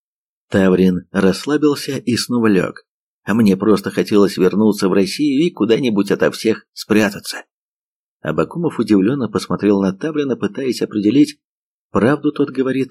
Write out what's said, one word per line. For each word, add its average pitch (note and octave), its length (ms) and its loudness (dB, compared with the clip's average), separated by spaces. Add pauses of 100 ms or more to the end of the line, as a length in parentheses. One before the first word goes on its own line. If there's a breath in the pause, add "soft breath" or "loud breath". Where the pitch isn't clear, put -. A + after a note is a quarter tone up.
(500)
Таврин F#2 640 2
расслабился C#3 840 0
и A#2+ 180 -2
снова A#2 320 -2
лёг. - 380 -2 (400)
«А G2 100 -2
мне G#2+ 220 4
просто G2+ 340 0
хотелось G2 460 2
вернуться G2 520 2
в F2+ 40 0
Россию C3 520 0
и F3 60 -2
куда-нибудь B2+ 600 0
ото E2 200 0
всех - 420 -4
спрятаться». G2+ 680 -2 (800)
Абакумов E2 580 -4
удивлённо G#2+ 500 2
посмотрел G#2 520 0
на F#2+ 120 0
Таврина, C#3+ 420 -4
пытаясь A#2 460 -6
определить, A2+ 580 0 (520)
правду C#3+ 400 0
тот C#3+ 180 -2
говорит B2+ 420 -4